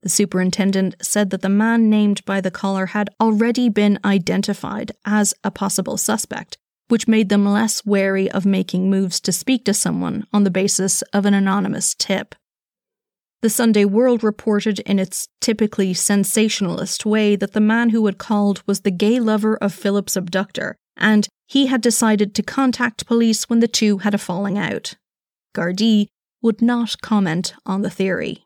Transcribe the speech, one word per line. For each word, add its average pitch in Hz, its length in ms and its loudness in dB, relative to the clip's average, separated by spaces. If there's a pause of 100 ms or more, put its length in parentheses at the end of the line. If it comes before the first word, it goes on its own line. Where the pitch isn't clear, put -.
The 190 60 -6
superintendent 190 920 0
said 208 300 0
that 190 100 -4
the 190 80 -2
man 226 400 4
named 208 340 2
by 196 160 -2
the 185 120 -2
caller 190 360 -4
had 208 220 -4 (100)
already 226 480 2
been 208 380 2
identified 196 840 -2 (140)
as 208 280 0 (100)
a 196 80 -4
possible - 460 -4
suspect, - 600 -6 (320)
which 233 180 2
made 220 220 2
them 202 160 2
less 214 400 0
wary 196 440 2
of 190 160 -2
making 190 440 0
moves 190 320 0
to - 100 -2
speak 254 340 -2
to 202 80 0
someone 185 580 -4
on 208 120 2
the 196 80 2
basis 190 500 0 (120)
of 202 120 0
an 202 80 4
anonymous 196 640 0
tip. - 380 -4 (1040)
The 226 80 2
Sunday 214 340 2
World 220 400 2
reported 214 560 0
in 196 200 0
its - 280 -6 (140)
typically 208 520 0
sensationalist 202 1120 0
way 214 300 2
that 196 160 -4
the 220 80 -2
man 226 300 2
who 220 160 2
had 202 120 0
called 202 480 0
was 202 160 -2
the 202 100 0
gay 208 280 2
lover 220 380 0
of 196 160 -2
Philip's 202 420 -2
abductor, 185 640 -4 (180)
and 214 320 2 (180)
he 277 220 2
had 254 140 0
decided 214 540 2
to 208 80 -2
contact 247 640 -2
police 233 440 0
when 233 100 2
the 233 80 4
two 214 300 0
had 202 160 -2
a 202 40 0
falling 202 400 -4
out. - 380 -6 (580)
Gardaí 208 540 2 (340)
would 226 200 0
not 233 400 -2
comment 175 520 -2 (120)
on 196 160 -4
the - 80 -4
theory. - 560 -6